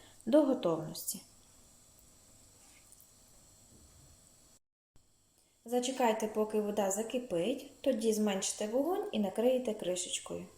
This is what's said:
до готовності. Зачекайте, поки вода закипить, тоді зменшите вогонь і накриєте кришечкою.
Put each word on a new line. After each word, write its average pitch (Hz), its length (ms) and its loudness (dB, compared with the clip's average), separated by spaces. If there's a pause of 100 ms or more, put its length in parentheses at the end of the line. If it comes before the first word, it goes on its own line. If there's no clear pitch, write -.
(260)
до 285 200 8
готовності. 165 760 -2 (4000)
Зачекайте, 240 600 2
поки 214 340 0
вода 202 300 0
закипить, 226 920 -2
тоді 220 320 2
зменшите 208 540 0
вогонь 302 440 0
і 214 80 -2
накриєте 240 540 2
кришечкою. 180 720 -6 (120)